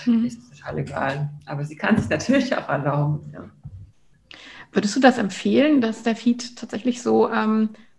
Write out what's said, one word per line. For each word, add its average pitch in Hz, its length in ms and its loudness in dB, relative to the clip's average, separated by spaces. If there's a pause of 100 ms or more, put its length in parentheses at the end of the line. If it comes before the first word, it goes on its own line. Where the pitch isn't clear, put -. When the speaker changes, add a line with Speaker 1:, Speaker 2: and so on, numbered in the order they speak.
Speaker 1:
Mhm. 233 220 4
Speaker 2:
Ist - 140 -10 (140)
total - 240 -8
egal. 139 520 -4 (160)
Aber 147 180 -6
sie 151 100 -10
kann 202 220 2
sich - 140 0
natürlich 254 440 2
auch - 140 -4
erlauben, 147 640 -2
ja. - 120 -14 (1300)
Speaker 1:
Würdest 208 220 0
du 269 60 0
das 254 160 8
empfehlen, 233 640 2
dass 226 220 -4
der 226 140 0
Feed - 400 -2
tatsächlich 240 460 -4
so, 220 300 4
ähm, 220 380 0 (280)